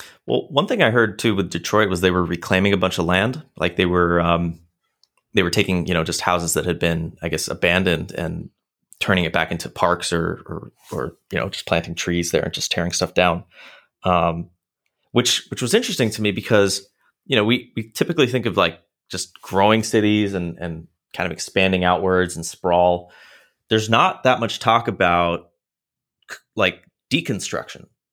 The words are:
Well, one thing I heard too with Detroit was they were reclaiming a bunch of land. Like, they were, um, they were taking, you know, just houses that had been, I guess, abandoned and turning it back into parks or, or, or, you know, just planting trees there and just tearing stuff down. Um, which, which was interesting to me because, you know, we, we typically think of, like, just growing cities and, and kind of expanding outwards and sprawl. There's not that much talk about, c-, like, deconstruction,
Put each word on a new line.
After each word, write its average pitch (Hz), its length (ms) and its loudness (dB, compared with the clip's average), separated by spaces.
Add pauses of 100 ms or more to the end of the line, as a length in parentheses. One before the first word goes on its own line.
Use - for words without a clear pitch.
(260)
Well, - 240 -2
one 143 160 0
thing 214 160 0
I 123 80 4
heard 113 300 2
too 110 160 2
with 95 160 -2
Detroit 104 380 0
was 92 120 -2
they 92 80 4
were 90 160 2
reclaiming 95 480 0
a 98 40 4
bunch 92 200 -2
of 87 80 0
land. 98 380 0 (120)
Like, 87 200 -2
they 92 100 2
were, 87 340 2
um, 85 420 0 (760)
they 98 80 4
were 87 80 0
taking, 92 340 0
you 85 80 -2
know, 82 100 2
just 82 180 -4
houses 87 340 0
that 85 100 0
had 85 140 -2
been, 82 420 -2
I 85 80 -4
guess, 80 180 -4
abandoned 90 640 0
and 85 360 -6 (500)
turning 92 240 0
it 80 100 -2
back 80 180 -2
into 85 160 -6
parks 87 460 -2
or, 85 320 -2
or, - 260 -12 (200)
or, - 260 -6 (140)
you - 80 -4
know, 65 100 -4
just - 160 -12
planting 82 300 -6
trees 87 340 -4
there 76 140 0
and 90 100 -6
just - 180 -8
tearing 87 200 -4
stuff - 240 -4
down. 87 280 2 (600)
Um, 85 480 0 (600)
which, - 380 0
which - 100 -10
was 123 140 -2
interesting 190 380 0
to - 100 -8
me 104 100 0
because, 101 560 2 (380)
you 135 100 -2
know, 104 80 4
we, 117 320 0
we 113 140 -6
typically 160 380 0
think 113 180 -2
of, 92 120 -2
like, 85 220 2 (300)
just - 320 -12
growing 104 400 4
cities 107 540 2
and, 87 240 -6
and 82 280 -10 (280)
kind 92 100 -4
of 87 60 -6
expanding 95 520 0
outwards 90 520 2
and 82 100 -10
sprawl. 87 680 0 (580)
There's 110 200 2
not 131 340 2
that 127 160 2
much 113 200 -4
talk 117 280 2
about, 87 640 0 (800)
c-, - 80 -16 (180)
like, 92 280 0 (260)
deconstruction, - 800 -4 (260)